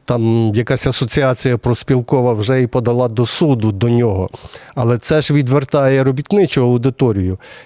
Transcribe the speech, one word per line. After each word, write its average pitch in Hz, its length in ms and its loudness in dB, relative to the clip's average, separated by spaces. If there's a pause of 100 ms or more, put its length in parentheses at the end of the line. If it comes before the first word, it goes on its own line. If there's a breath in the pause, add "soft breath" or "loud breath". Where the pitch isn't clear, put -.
там 113 500 0
якась 123 320 -2
асоціація 131 720 -2
профспілкова 123 760 0
вже 117 300 0
і 123 40 0
подала 120 420 0
до 117 180 -2
суду 117 460 0
до 101 160 0
нього. 113 400 0 (480 loud breath)
Але 117 220 0
це 156 220 0
ж 147 140 -2
відвертає 135 720 2
робітничу 139 580 0
аудиторію 120 760 0 (280 loud breath)